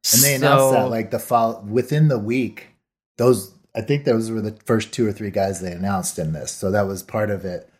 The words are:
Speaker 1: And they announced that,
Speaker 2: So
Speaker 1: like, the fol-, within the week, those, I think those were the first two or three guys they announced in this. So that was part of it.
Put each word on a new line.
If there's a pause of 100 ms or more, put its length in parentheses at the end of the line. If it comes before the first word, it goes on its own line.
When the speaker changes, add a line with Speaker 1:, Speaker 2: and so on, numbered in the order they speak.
(120)
Speaker 1:
And
they
announced
that,
Speaker 2:
So
Speaker 1:
like,
the
fol-,
within
the
week, (500)
those, (220)
I
think
those
were
the
first
two
or
three
guys
they
announced
in
this.
So
that
was
part
of
it. (120)